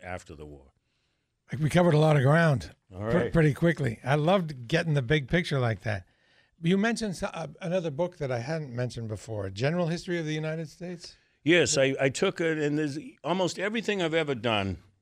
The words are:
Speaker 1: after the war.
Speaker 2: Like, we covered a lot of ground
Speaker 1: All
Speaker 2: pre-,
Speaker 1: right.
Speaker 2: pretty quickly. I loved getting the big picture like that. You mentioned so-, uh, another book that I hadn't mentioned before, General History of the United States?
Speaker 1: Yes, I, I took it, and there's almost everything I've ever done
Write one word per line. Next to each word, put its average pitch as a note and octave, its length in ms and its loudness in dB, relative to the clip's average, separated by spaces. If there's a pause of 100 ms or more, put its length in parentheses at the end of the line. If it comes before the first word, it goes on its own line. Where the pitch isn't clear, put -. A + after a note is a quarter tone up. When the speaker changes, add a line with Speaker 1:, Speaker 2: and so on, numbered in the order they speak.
Speaker 1:
after F2+ 320 -12
the D2+ 120 -16
war. C#2 260 -20 (800)
Speaker 2:
Like, B2+ 80 -6
we D3+ 80 0
covered F3 240 4
a D3 60 6
lot D#3 180 6
of C#3 60 4
ground D3 480 4 (240)
Speaker 1:
All F#2 60 -10 (100)
Speaker 2:
pre-, A#2 40 2
Speaker 1:
right. - 180 0
Speaker 2:
pretty D#3 200 4
quickly. C#3+ 500 0
I C3 120 0
loved D3+ 540 0
getting D#3+ 260 0
the C#3 80 2
big C3 260 0
picture D#3+ 300 0
like A#2 240 0
that. G#2 240 -4 (560)
You F3+ 160 4
mentioned A3 380 -2
so-, - 160 -6
uh, E3 160 -8 (120)
another F3 300 -2
book E3+ 260 -4
that C3 160 -4
I A#2+ 60 -2
hadn't C#3+ 360 -6
mentioned A#2+ 340 -4
before, G#2 420 -6
General D3+ 380 0
History E3+ 300 -4
of E3 60 -4
the D3+ 80 -4
United D#3 380 -6
States? F3 440 -14 (300)
Speaker 1:
Yes, D#3 320 4
I, C3+ 240 4
I C#3 80 4
took F#3+ 320 -2
it, E3 160 0
and D3 220 0
there's D3+ 200 -2 (240)
almost F3 360 -2
everything G#3 420 -2
I've D#3+ 140 0
ever D3+ 200 0
done G#2 440 0 (240)